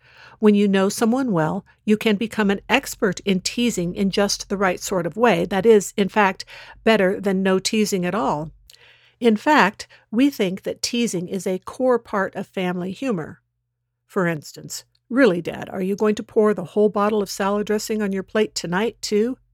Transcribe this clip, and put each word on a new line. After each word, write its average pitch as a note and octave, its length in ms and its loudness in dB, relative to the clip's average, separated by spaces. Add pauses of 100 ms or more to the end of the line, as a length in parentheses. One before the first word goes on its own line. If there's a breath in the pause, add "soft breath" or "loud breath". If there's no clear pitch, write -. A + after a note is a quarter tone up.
(400 loud breath)
When G#3+ 140 6
you G3+ 140 4
know F#3+ 220 2
someone A#3+ 420 0
well, E3 320 0 (220 soft breath)
you G#3+ 100 4
can G#3+ 200 2
become G3 340 0
an G3 180 0
expert A3 520 -4
in F#3 200 0
teasing F#3 540 -4
in G3 160 -2
just G3+ 400 -2
the G3+ 80 -4
right F#3+ 200 0
sort F3 280 -4
of - 100 -8
way G#3 300 2
that F#3 180 -2
is, G#3+ 320 4
in G3 140 0
fact, G3 340 0 (400 loud breath)
better G#3 340 4
than G3 240 0
no F#3+ 160 2
teasing G3+ 460 0
at F3+ 100 -2
all. F3+ 360 -2 (680 soft breath)
In A3+ 180 4
fact, A#3+ 500 4 (220 soft breath)
we B3+ 180 4
think G3 360 -2
that - 180 -8
teasing G#3 460 -2
is F#3+ 180 -6
a F#3 140 -2
core B3+ 380 0
part G3+ 360 -4
of F#3 120 -8
family F3+ 460 -4
humor. G3+ 480 -6 (640)
For F#3 220 -2
instance, D#3 580 -8 (240)
"Really, A3+ 320 4
Dad, - 300 -10
are - 100 -6
you F#3+ 160 -4
going G#3+ 200 0
to A3+ 60 -8
pour G#3+ 300 2
the F#3+ 120 -6 (120)
whole G#3+ 140 4
bottle G#3 320 0
of F#3+ 80 -6
salad G3+ 360 -4
dressing G#3+ 360 -4
on G3 100 -2
your F#3+ 100 -4
plate G#3+ 320 -2
tonight, F#3 460 -4
too?" A3 380 0 (160)